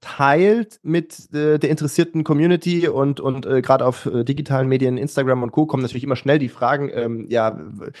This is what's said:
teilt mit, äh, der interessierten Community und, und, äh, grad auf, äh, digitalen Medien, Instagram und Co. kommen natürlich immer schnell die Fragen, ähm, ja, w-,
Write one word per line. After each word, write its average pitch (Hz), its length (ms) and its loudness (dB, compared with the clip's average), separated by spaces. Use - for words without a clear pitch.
teilt 190 800 2
mit, 165 500 -4
äh, 151 260 2
der 143 120 0
interessierten 156 520 0
Community 170 640 2
und, 139 320 0
und, 131 280 -4
äh, 131 160 0
grad 131 180 4
auf, 127 240 -2
äh, 120 200 -2
digitalen 135 440 -2
Medien, 127 300 0
Instagram 131 440 -2
und 113 100 -6
Co. 156 120 2
kommen 131 180 -2
natürlich 123 220 -6
immer 139 120 -2
schnell 143 220 2
die 131 120 -2
Fragen, 139 420 -2
ähm, 117 380 -6
ja, 110 280 0
w-, 90 320 -14